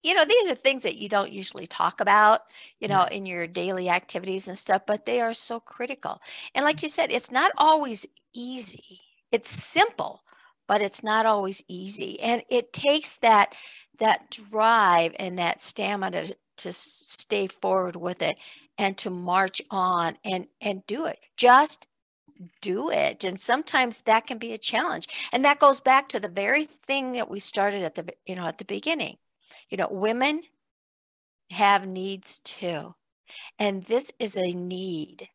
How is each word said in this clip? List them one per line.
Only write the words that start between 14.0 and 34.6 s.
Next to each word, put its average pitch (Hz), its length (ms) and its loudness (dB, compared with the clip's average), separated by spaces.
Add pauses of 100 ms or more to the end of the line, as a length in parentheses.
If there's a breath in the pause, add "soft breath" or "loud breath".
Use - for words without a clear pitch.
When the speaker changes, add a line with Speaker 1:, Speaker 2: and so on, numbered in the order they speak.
Speaker 1:
that 220 300 2
drive 208 880 2
and 180 220 -6
that 170 220 -2
stamina 190 640 -4
to, 175 100 -10 (220)
to - 120 -10
s-, 180 80 -6
stay - 680 -4
forward 190 480 -2
with 180 260 -6
it 160 160 -2 (400 loud breath)
and 196 200 -2
to - 120 -4
march 180 520 0 (100)
on 180 540 0
and, 185 220 -4 (120)
and 196 280 -4
do 277 180 -4
it. 233 140 -6 (180)
Just 254 500 6 (760)
do 208 280 -2
it. - 340 0
And 190 160 -4
sometimes 254 640 0
that 226 260 2
can 226 100 -8
be 226 140 -10
a 220 60 -10
challenge. 226 500 -4 (240 loud breath)
And 262 140 2
that 285 140 4
goes 277 200 8
back 269 300 4
to 220 100 -4
the 196 80 -8
very 208 380 0
thing 269 480 -6
that 247 160 -4
we 202 100 -8
started 202 440 0
at 170 120 -6
the, 175 180 -10 (120)
you 185 100 -8
know, 180 100 -6
at 160 120 -6
the 196 80 -12
beginning. 208 520 -6 (520 soft breath)
You 202 80 -10
know, 185 120 0
women 247 540 -2 (1080)
have 196 360 2
needs 190 520 -8
too. - 560 -8 (600 loud breath)
And 196 280 -2
this 240 340 0
is 214 160 -4
a 185 160 -2
need. 180 840 -8